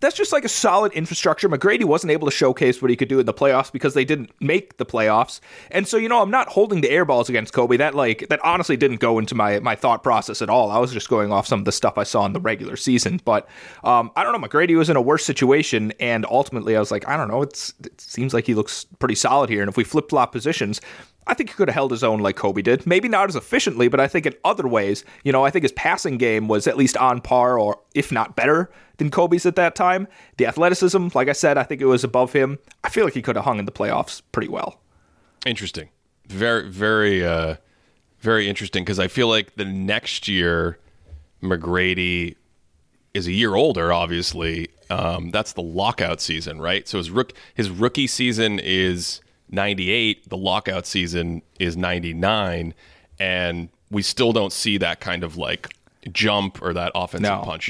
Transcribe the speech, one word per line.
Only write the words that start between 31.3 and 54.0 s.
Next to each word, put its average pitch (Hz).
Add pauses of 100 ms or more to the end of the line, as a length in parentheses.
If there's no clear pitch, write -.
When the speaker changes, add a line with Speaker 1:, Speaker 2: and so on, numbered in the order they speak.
Speaker 1:
said, 143
I 131
think 131
it 135
was 127
above 127
him. 139 (240)
I -
feel 214
like 147
he 127
could 113
have 101
hung 123
in 104
the 98
playoffs - (120)
pretty -
well. - (640)
Speaker 2:
Interesting. 101 (400)
Very, 110
very, 101
uh, 82 (640)
very 110
interesting, 98
'cause 95
I 92
feel 120
like 110
the 104
next 95
year, 85 (640)
McGrady 90 (800)
is 90
a 90
year 104
older, 90
obviously. 85 (180)
Um, 87
that's 107
the -
lockout 87
season, 80
right? 87
So -
his 85
rook-, 117 (200)
his 104
rookie 117
season 113
is 92 (280)
ninety-eight, 101
the 95
lockout 92
season 85 (160)
is 87
ninety-nine, 87 (460)
and 87 (220)
we 104